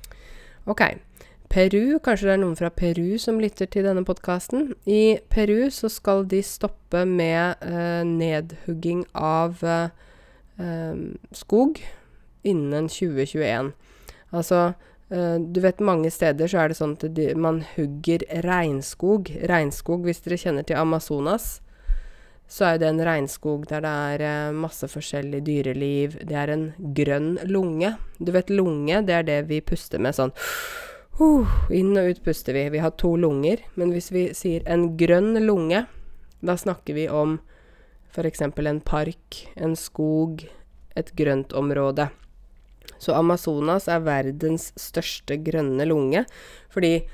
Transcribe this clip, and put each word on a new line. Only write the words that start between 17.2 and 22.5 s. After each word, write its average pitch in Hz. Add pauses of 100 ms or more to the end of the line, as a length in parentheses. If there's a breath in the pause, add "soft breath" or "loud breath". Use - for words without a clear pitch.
man 160 (140)
hugger 156 (180)
regnskog. 175 (180)
Regnskog, 170
hvis 175
dere 175
kjenner 151
til 160
Amazonas, 160 (840 loud breath)
så 180